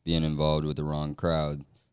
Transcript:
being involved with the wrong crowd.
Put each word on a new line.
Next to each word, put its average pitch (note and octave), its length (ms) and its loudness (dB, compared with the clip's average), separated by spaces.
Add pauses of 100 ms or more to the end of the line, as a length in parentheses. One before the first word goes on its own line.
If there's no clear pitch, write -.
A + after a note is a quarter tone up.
being E2 200 2
involved D2+ 400 2
with D2+ 120 -2
the D2+ 80 -4
wrong D2+ 300 -2
crowd. D2+ 500 -2 (280)